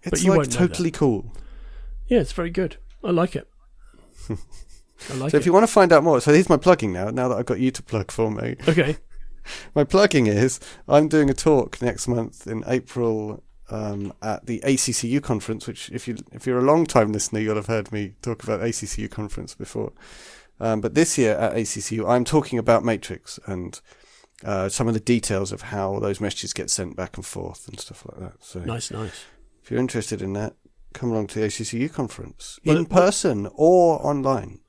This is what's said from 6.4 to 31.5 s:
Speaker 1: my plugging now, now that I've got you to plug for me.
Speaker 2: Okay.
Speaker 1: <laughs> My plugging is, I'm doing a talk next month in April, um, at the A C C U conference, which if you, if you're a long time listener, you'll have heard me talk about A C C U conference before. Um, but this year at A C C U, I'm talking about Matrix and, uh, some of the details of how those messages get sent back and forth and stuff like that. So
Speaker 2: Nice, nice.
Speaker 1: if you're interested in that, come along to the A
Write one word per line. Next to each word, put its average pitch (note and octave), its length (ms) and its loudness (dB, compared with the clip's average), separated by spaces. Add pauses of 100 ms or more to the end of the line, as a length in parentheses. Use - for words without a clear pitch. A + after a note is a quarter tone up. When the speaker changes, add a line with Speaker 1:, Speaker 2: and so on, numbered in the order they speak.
Speaker 1:
my D#3+ 80 8
plugging C3 360 4
now, F#2 180 -4
now B2+ 180 -2
that A2+ 100 -2
I've G2+ 80 -4
got G#2 140 -2
you B2+ 100 2
to - 120 -12
plug G#2 280 -4
for A2+ 200 0
me. A#2 260 -6 (120)
Speaker 2:
Okay. D3+ 340 2
Speaker 1:
<laughs> - 40 -20 (680)
My D3 100 4
plugging F3+ 420 4
is, G#2+ 340 2 (260)
I'm D3 220 6
doing D3+ 220 4
a C3+ 40 2
talk - 460 2
next A#2+ 260 -4
month A#2 400 -4
in A2 200 -6
April, A#2 760 -4 (280)
um, G2+ 420 -8 (100)
at G#2+ 240 -6
the A#2 180 -6
A C3+ 120 2
C B2+ 160 -2
C A#2+ 160 -4
U C3+ 120 0
conference, A2+ 460 -6
which - 260 -12
if - 140 -10
you, G#2+ 120 -8 (120)
if - 160 -10
you're B2 120 0
a B2 40 2
long D#3 240 4
time A2 240 2
listener, G#2+ 300 -4
you'll G#2+ 160 -2
have G2+ 100 -6
heard G#2+ 240 -4
me G#2 300 -8
talk A2+ 240 -8
about G#2+ 180 -2
A A#2 100 -2
C - 140 -6
C - 160 -6
U G#2+ 60 -8
conference - 460 -10
before. - 380 -8 (680)
Um, A2 220 -2
but A2+ 120 -4
this D#3+ 220 2
year A2+ 180 4
at G#2+ 220 0
A A#2 80 -2
C - 160 -8
C - 160 -6
U, G#2+ 100 -4
I'm B2 180 4
talking C3+ 340 0
about A2+ 260 4
Matrix - 640 -6
and, F2+ 340 -10 (640)
uh, F#2+ 240 -2
some A2+ 200 -2
of A2+ 60 0
the A2 60 -2
details G2+ 520 0
of G2 100 -12
how G2 360 -4
those G2+ 220 -4
messages F#2+ 320 -6
get - 180 -8
sent F2+ 240 -6
back F2+ 220 -10
and F#2 80 -12
forth - 420 -12
and G2 140 -18
stuff - 320 -18
like - 80 -18
that. - 240 -18
So - 160 -14
Speaker 2:
Nice, A2+ 300 -8
nice. G#2+ 340 -12 (400)
Speaker 1:
if - 60 -16
you're A#2+ 100 -2
interested A#2 400 -4
in G2 140 -6
that, G#2 200 -6 (380)
come B2 180 -6
along G#2+ 180 -2
to - 120 -8
the A2 60 0
A G2+ 40 -2